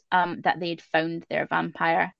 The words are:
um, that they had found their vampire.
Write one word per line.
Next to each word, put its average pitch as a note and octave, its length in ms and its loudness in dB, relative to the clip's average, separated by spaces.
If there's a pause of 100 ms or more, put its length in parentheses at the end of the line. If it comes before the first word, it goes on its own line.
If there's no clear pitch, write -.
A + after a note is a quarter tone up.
(120)
um, E3+ 300 2
that D#3+ 180 2
they F3 100 -4
had E3 120 -6
found E3 480 -2
their D3+ 160 0
vampire. E3+ 760 0